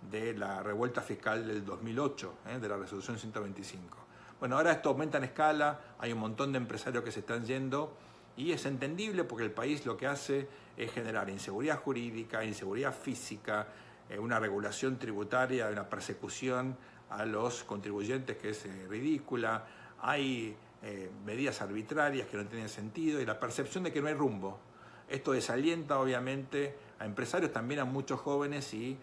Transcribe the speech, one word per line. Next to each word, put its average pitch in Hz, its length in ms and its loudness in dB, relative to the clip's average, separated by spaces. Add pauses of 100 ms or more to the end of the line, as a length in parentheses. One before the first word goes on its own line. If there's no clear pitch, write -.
(100)
de 110 220 0
la 98 300 -2
revuelta 113 400 2
fiscal 113 440 0
del 107 200 -2
dos 92 160 -6
mil 113 160 -2
ocho, 139 380 0 (100)
¿eh? 120 120 -4
De 117 80 -2
la 101 120 0
resolución 98 400 -4
ciento 110 240 -4
veinticinco. 95 560 -8 (420)
Bueno, 131 160 2
ahora 160 160 8
esto - 160 4
aumenta 147 300 4
en 135 60 2
escala, 147 560 4 (180)
hay 117 140 0
un 113 80 0
montón 113 320 0
de 135 40 2
empresarios 120 480 0
que 113 80 -4
se 107 80 -4
están 117 240 -2
yendo 135 540 0 (360)
y 151 180 0
es 151 120 0
entendible 165 600 0
porque 117 200 -2
el 110 80 0
país 135 320 0
lo 117 140 0
que 127 80 0
hace 139 420 0 (300)
es 113 120 -2
generar 110 380 0
inseguridad 107 500 0
jurídica, 117 640 -2
inseguridad 110 520 0
física, 107 720 -2 (420)
eh, 98 100 -6
una 113 220 4
regulación 104 580 0
tributaria, 120 680 2
una 104 220 -2
persecución 127 840 -2 (360)
a 104 160 -2
los 113 380 0
contribuyentes 104 760 -2
que 104 100 -2
es, 104 160 -4
eh, 95 240 -8
ridícula, 117 800 2 (400)
hay, 127 480 2 (280)
eh, 98 280 -6 (140)
medidas 117 380 0
arbitrarias 113 680 2
que - 80 -6
no 104 80 0
tienen 110 240 -6
sentido 139 540 0
y - 20 2
la 110 160 0
percepción 135 440 0
de 160 80 0
que 147 100 2
no 151 60 2
hay 151 40 2
rumbo. 104 460 2 (500)
Esto 139 240 0
desalienta 143 640 4
obviamente 135 800 2 (220)
a 110 80 -4
empresarios, 131 480 2
también 123 260 0
a 135 60 2
muchos 135 340 0
jóvenes 143 540 0
y 123 280 -4